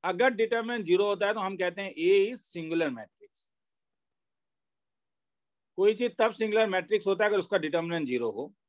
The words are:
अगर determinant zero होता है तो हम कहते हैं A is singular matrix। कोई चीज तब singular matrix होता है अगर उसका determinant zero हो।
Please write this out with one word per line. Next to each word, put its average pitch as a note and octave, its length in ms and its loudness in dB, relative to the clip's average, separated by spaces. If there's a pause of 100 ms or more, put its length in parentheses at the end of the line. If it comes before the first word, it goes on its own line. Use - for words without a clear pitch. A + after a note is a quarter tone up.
अगर F#3 260 2
determinant A3+ 560 -2
zero F#3 200 4
होता G3+ 200 0
है G#3 80 0
तो G3+ 60 -6
हम F#3+ 160 -6
कहते F3+ 260 -4
हैं F#3+ 120 -10
A E3+ 180 2 (180)
is B3 140 -14
singular E3 440 -4
matrix। - 600 -14 (2250)
कोई G#3 160 6
चीज A#3+ 240 -2
तब A3+ 140 2
singular A3 360 2
matrix F#3+ 380 -2
होता G3 180 2
है G#3 60 4
अगर G#3 80 2
उसका F#3 200 0
determinant D#3 500 -2
zero A#2+ 220 -2
हो। A2+ 240 -8 (140)